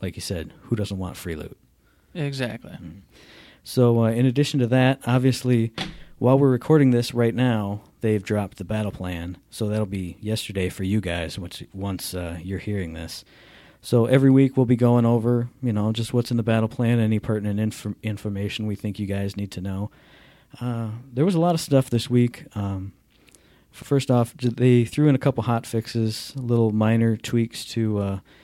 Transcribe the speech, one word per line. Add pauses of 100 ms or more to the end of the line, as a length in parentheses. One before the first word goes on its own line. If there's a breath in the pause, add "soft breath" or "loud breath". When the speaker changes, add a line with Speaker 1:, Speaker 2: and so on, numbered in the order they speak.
Speaker 1:
like
you
said, (100)
who
doesn't
want
free
loot? (580)
Speaker 2:
Exactly.
Speaker 1:
Mm. (640 loud breath)
So,
uh,
in
addition
to
that,
obviously, (460 loud breath)
while
we're
recording
this
right
now, (180)
they've
dropped
the
battle
plan. (120)
So
that'll
be
yesterday
for
you
guys
once, (100)
once,
uh,
you're
hearing
this. (560 soft breath)
So
every
week
we'll
be
going
over, (140)
you
know,
just
what's
in
the
battle
plan,
any
pertinent
inf-, (160)
information
we
think
you
guys
need
to
know. (720 soft breath)
Uh, (220)
there
was
a
lot
of
stuff
this
week. (100)
Um, (800 soft breath)
f-,
first
off,
j-,
they
threw
in
a
couple
hot
fixes,
little
minor
tweaks
to,
uh, (240 soft breath)